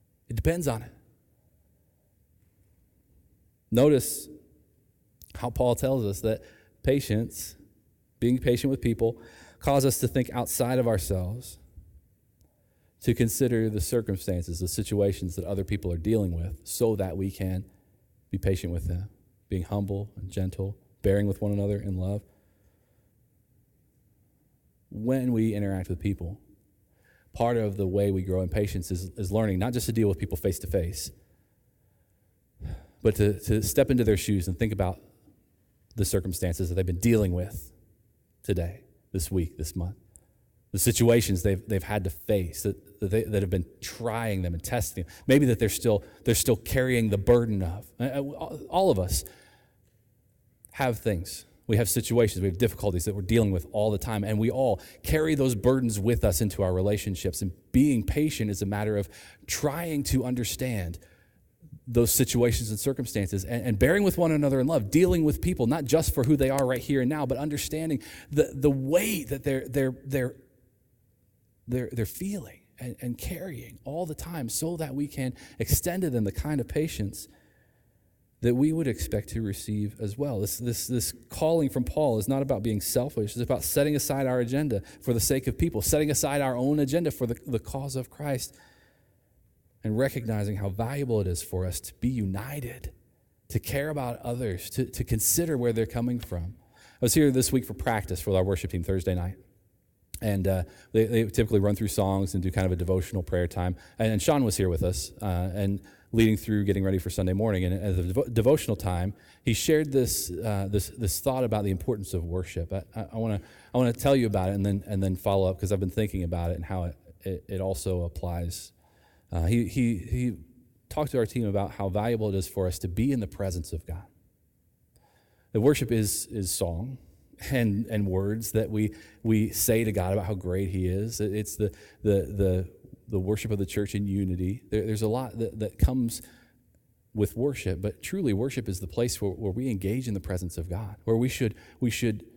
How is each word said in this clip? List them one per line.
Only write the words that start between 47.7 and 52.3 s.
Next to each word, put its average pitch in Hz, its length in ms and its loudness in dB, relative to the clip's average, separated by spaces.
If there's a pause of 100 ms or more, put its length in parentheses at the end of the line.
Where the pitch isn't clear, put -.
Uh, - 40 -2
uh, 277 540 -6 (120)
all 185 220 4
of 98 80 4
us - 240 0 (1500)
have 123 280 0
things. - 460 -2 (220)
We 107 100 4
have 117 120 4
situations, 113 520 4